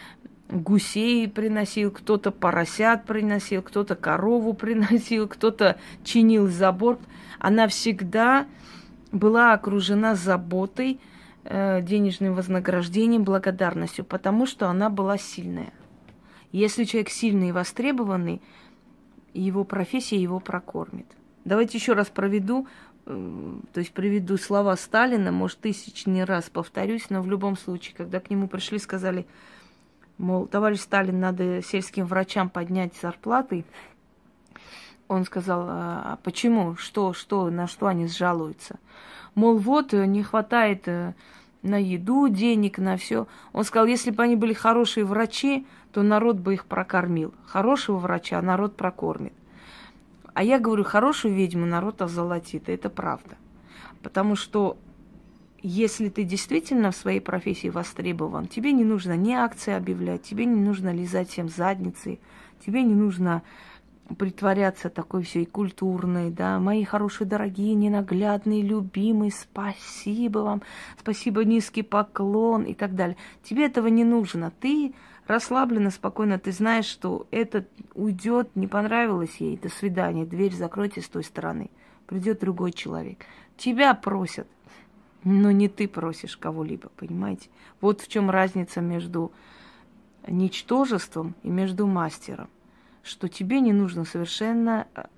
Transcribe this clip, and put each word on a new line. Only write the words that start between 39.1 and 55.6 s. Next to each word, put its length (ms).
Мол, 240
вот, 340
э, 140
не 160
хватает, 640
э, 240
на 140
еду 520
денег, 500
на 180
всё. 300
Он 120
сказал, 220
«Если 240
бы 120
они 140
были 160
хорошие 520
врачи, 600
то 100
народ 340
бы 180
их 120
прокормил. 680
Хорошего 520
врача 420
народ 360
прокормит». 560
А 80
я 160
говорю, 260
«Хорошую 500
ведьму 300
народ 380
озолотит», 680
и 40
это 180
правда. 460
Потому 320
что 420